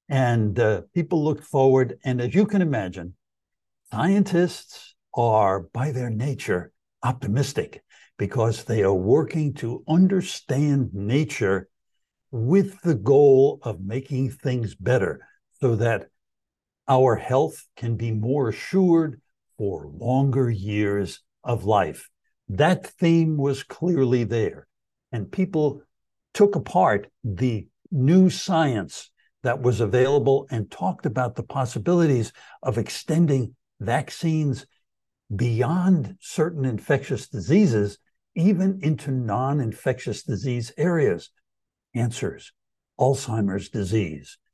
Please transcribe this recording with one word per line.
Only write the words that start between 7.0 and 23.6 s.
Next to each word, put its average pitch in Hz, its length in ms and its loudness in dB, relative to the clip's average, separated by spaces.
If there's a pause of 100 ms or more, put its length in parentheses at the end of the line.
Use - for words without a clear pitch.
optimistic - 800 -4 (360)
because 110 460 -2
they 110 180 0
are 98 120 4
working 143 600 0
to - 340 -8
understand 151 1040 0
nature 101 760 -2 (640)
with 175 520 0
the 170 120 0
goal 135 680 6
of 92 180 -8
making 127 500 -6
things 127 440 -4
better 95 520 -2 (340)
so 120 160 2
that 110 320 -2 (800)
our 131 280 4
health - 500 -2 (100)
can 117 200 -4
be 113 140 -4
more 120 380 -2
assured 165 720 0 (360)
for 87 300 -6
longer 123 640 0
years 101 680 -2 (220)
of 107 220 -4
life. 95 460 0 (380)
That 151 380 0
theme 165 500 2
was 139 260 -2